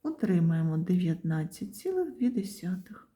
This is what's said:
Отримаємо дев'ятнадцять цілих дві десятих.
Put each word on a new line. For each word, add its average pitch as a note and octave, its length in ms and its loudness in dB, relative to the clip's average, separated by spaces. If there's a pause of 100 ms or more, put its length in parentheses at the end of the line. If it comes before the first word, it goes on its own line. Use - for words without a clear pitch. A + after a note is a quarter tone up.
Отримаємо E3 720 2
дев'ятнадцять E3 960 0
цілих F#4 420 -2
дві B3 120 2
десятих. G3 880 -6